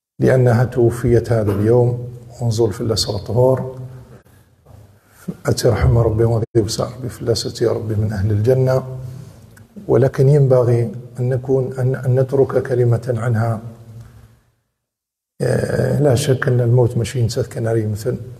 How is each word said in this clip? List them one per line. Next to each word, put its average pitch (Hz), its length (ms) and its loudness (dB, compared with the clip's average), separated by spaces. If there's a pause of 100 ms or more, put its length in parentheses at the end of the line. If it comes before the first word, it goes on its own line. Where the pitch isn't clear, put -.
(200)
لأنها 123 440 4
توفيت 117 680 2
هذا 107 200 0
اليوم، 117 560 2 (320)
ونزول 113 320 0
في - 80 -10
اللسر 110 360 -2
الطهور. 123 640 0 (1700)
أترحم 123 520 2
ربي 113 260 2
وذي 113 200 0 (120)
بسع 113 300 -2 (100)
ربي 123 120 -10
في - 140 -14
اللسة 120 440 -2
يا 110 60 2
ربي 110 220 -4
من 107 180 0
أهل 101 180 -2
الجنة. 131 520 2 (1040)
ولكن 131 400 4
ينبغي 127 640 4 (280)
أن 123 80 -2
نكون، 131 500 -2
أن، 127 160 0
أن 127 260 0
نترك 131 420 2
كلمة 120 540 0
عنها. 113 440 -2 (1800)
آه، - 600 0
لا 143 140 4
شك - 340 0
أن 123 120 2
الموت 120 360 2
ماشي 120 240 -4
ينسى 117 220 -2
كناري 113 440 -2
مثل 107 300 -4 (240)